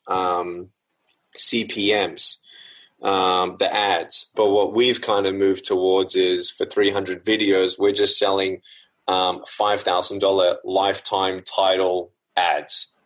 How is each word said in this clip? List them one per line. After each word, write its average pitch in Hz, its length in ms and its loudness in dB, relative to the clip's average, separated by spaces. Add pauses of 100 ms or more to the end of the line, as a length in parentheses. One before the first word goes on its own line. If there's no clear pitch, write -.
um, 90 600 -4 (680)
C 113 280 0
P 104 300 -2
Ms, - 420 -2 (640)
um, 92 560 0
the 95 140 0
ads. 95 640 -2
But 104 140 4
what 101 240 2
we've 123 260 2
kind 101 260 0
of 95 80 -2
moved 98 300 0
towards 92 500 2
is 90 360 0
for - 160 -6
three 101 240 0
hundred 95 340 -4
videos, 98 540 2
we're 101 140 2
just 101 240 2
selling, 98 460 0 (460)
um, 92 400 0
five 104 320 0
thousand 95 400 -2
dollar 95 420 2
lifetime 95 800 -2
title 92 680 0 (240)
ads. 78 520 -2 (180)